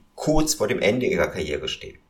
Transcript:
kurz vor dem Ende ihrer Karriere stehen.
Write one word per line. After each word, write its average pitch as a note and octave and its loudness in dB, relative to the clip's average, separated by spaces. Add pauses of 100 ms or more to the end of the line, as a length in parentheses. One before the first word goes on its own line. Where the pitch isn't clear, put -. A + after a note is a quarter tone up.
(140)
kurz - 2
vor G#2+ 0
dem - -2
Ende B2 2
ihrer E2 2
Karriere D2+ -4
stehen. - -8 (120)